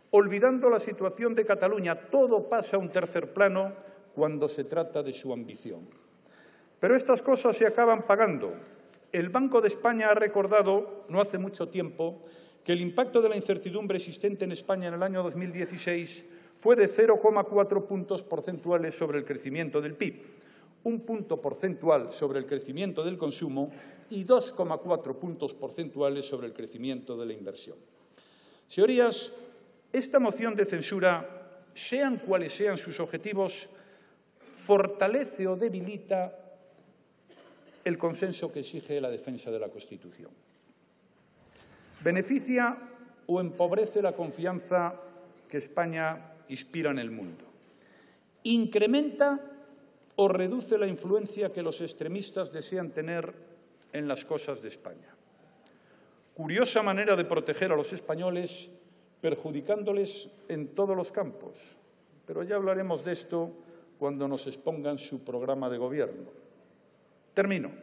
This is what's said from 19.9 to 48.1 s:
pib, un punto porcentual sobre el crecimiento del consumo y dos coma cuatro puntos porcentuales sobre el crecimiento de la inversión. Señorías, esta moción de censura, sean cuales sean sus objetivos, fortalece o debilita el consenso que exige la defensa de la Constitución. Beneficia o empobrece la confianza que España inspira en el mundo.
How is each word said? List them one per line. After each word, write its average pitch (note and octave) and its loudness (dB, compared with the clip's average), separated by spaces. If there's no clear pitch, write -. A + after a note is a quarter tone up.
pib, E3 -4
un A3+ -2
punto G#3 -4
porcentual D3+ 2
sobre C3+ -2
el C3 -6
crecimiento D#3 -4
del F3 -4
consumo C#3+ -4
y G3 -6
dos A#3+ 4
coma E3+ -2
cuatro D#3+ -2
puntos D#3+ -6
porcentuales C#3 -4
sobre B2 -8
el A2 -12
crecimiento A#2+ -8
de A#2 -6
la A2+ -8
inversión. G2 -14
Señorías, A#3+ 2
esta C4+ 2
moción A3+ 0
de G3+ 4
censura, F3+ -2
sean C4 0
cuales F3+ 0
sean G3+ 0
sus - -10
objetivos, G3 -4
fortalece G3 2
o F#3 0
debilita F#3 -4
el F3 0
consenso E3 -4
que D3 -8
exige C#3 -6
la C3 -4
defensa A#2+ -8
de A2 -4
la G#2 -6
Constitución. F2+ -18
Beneficia F#3+ 0
o F3+ 0
empobrece F#3 0
la F#3 2
confianza F3 -2
que D3 -4
España D#3+ -4
inspira D3 -4
en A2+ -2
el A2+ -6
mundo. F#2 -12